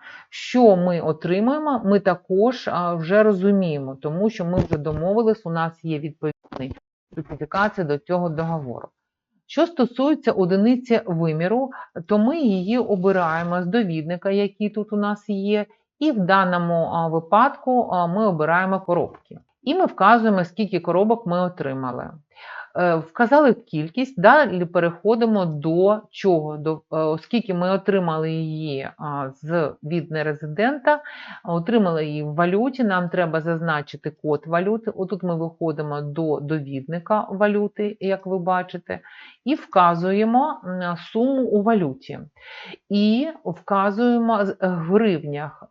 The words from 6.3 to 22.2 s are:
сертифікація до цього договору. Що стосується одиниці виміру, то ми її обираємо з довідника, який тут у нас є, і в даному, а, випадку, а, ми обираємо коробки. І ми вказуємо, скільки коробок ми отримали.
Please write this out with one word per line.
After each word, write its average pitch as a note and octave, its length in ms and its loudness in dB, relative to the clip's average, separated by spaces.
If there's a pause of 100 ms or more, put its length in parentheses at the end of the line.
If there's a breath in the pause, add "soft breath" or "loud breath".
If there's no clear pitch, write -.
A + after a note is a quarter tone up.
сертифікація E3+ 720 -4
до C#3+ 100 0
цього F3 320 -2
договору. D#3 580 -6 (600)
Що D#4+ 200 0
стосується C4+ 640 0
одиниці G#3+ 760 2
виміру, E3+ 640 0 (380 loud breath)
то G#3 100 2
ми B3+ 220 2
її G3+ 380 2
обираємо F3+ 840 0
з - 20 -4
довідника, F3 680 -2
який G3+ 380 -2
тут G#3 240 -6
у G#3 40 -2
нас G#3 320 -4
є, G3+ 360 -2 (340 soft breath)
і D4+ 120 2
в A3+ 80 -2
даному, F3+ 540 2 (200)
а, E3 140 0
випадку, A3 840 2
а, F3 160 0
ми G#3 200 0
обираємо F3+ 520 2
коробки. - 600 -4 (240)
І C#4+ 120 -2
ми F#4 100 4
вказуємо, G#3+ 580 4
скільки F3+ 360 -4
коробок F#3 480 0
ми F3 120 0
отримали. C3+ 680 -6 (680 loud breath)